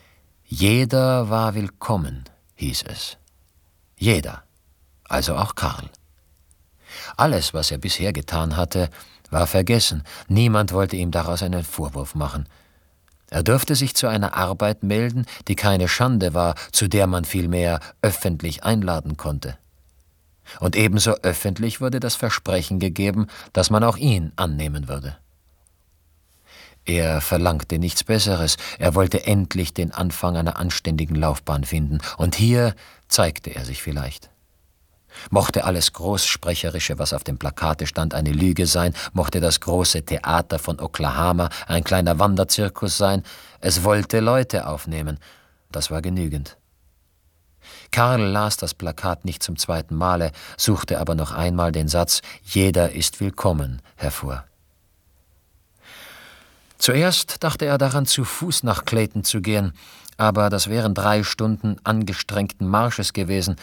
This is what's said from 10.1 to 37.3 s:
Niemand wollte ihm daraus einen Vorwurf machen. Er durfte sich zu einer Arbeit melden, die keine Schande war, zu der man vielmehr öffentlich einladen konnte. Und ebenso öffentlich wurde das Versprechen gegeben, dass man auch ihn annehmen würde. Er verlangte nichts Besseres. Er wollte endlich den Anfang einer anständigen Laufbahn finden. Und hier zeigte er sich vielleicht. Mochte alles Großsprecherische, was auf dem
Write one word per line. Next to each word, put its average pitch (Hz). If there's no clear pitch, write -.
Niemand 107
wollte 95
ihm 90
daraus 85
einen 90
Vorwurf 71
machen. 73
Er 85
durfte 131
sich 131
zu -
einer 104
Arbeit 95
melden, 117
die 98
keine 95
Schande 104
war, 85
zu -
der 98
man 90
vielmehr 87
öffentlich 87
einladen 85
konnte. 69
Und 87
ebenso 107
öffentlich 104
wurde 131
das 117
Versprechen 92
gegeben, 98
dass 92
man 107
auch 117
ihn 101
annehmen 73
würde. 69
Er 80
verlangte 85
nichts 87
Besseres. 98
Er 85
wollte 95
endlich 92
den 85
Anfang 90
einer 82
anständigen 82
Laufbahn 76
finden. 76
Und 87
hier 117
zeigte 80
er 69
sich 64
vielleicht. 71
Mochte 95
alles 85
Großsprecherische, 85
was 73
auf 71
dem 67